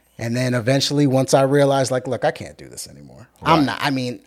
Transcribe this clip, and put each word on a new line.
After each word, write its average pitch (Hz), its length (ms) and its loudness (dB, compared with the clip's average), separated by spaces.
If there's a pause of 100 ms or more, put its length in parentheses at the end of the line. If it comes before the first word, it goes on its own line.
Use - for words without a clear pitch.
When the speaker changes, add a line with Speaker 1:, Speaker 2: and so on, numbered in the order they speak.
(180)
Speaker 1:
And 117 200 -4
then 127 160 -2
eventually, 135 540 0
once 131 260 2
I 139 80 6
realized, 139 500 2
like, 127 160 -4
"Look, 123 160 -6
I 151 80 0
can't - 260 -12
do 67 120 -20
this - 180 -16
anymore. 113 400 -20 (140)
I'm 160 180 4
Speaker 2:
Right. 143 60 2
Speaker 1:
not, 117 160 -4
I 147 80 -2
mean, 127 380 -6